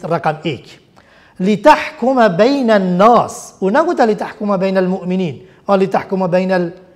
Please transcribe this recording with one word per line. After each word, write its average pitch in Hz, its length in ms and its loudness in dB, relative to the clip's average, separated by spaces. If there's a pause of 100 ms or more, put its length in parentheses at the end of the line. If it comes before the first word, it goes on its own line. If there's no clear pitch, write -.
رقم 156 380 -2
ایک. - 380 -8 (600)
«لتحكم 233 880 2
بين 226 420 0
الناس.» 190 920 2
و 190 80 0
نگوته: 302 340 0
«لتحكم 202 520 -4
بين 190 200 -2
المؤمنين.» 185 640 -4 (280)
آه، 196 80 2
«لتحكم 190 500 -2
بين 180 460 -2 (240)